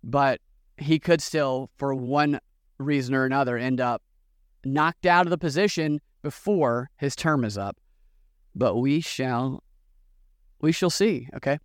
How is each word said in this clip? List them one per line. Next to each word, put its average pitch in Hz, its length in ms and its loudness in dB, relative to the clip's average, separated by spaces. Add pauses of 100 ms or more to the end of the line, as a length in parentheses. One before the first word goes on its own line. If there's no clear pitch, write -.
But 131 380 0 (360)
he 156 200 2
could 165 240 4
still, 135 540 -4
for 139 180 -4
one 139 460 0 (380)
reason 135 360 -2
or 131 120 2
another, 131 320 0
end 127 240 -2
up 120 200 -2 (640)
knocked 151 420 -2
out 175 200 6
of 170 40 -4
the 175 80 0
position 156 640 0 (220)
before 139 720 0
his 143 220 -4
term 151 260 0
is 104 140 -6
up. 98 180 -6 (800)
But 107 220 0
we 139 240 2
shall, 131 600 -4 (1000)
we 156 100 4
shall 175 180 0
see, 160 460 0
okay? 139 300 -2